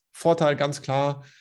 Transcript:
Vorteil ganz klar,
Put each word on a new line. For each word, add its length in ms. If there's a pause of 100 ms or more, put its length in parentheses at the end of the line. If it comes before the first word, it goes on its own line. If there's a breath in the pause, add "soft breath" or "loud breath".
(120)
Vorteil 440
ganz 260
klar, 420 (180 loud breath)